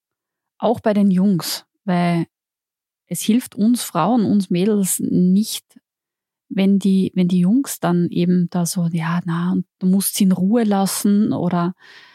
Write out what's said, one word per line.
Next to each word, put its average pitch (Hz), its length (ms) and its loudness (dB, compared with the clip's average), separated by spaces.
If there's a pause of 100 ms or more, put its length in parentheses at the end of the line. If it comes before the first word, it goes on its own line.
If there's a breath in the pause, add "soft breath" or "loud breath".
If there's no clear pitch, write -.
(600)
Auch 214 200 0
bei 214 140 0
den 202 180 4
Jungs, 180 540 0 (200)
weil 175 400 0 (800)
es - 160 -8
hilft - 340 0
uns 226 280 0
Frauen, 190 420 0
uns 202 240 0
Mädels 196 500 0
nicht, 180 800 0 (720)
wenn 196 300 2
die, 190 360 0
wenn 180 120 2
die 180 120 0
Jungs 214 400 0
dann 175 300 0
eben 175 400 0
da 175 160 -2
so, 170 260 -4
„Ja, 170 340 -2
na, 175 280 -2
und 185 120 -2 (140)
du 185 80 -2
musst 190 280 0
sie 214 100 0
in 185 60 4
Ruhe 190 320 2
lassen“ 202 680 0
oder, 175 400 -2 (420 loud breath)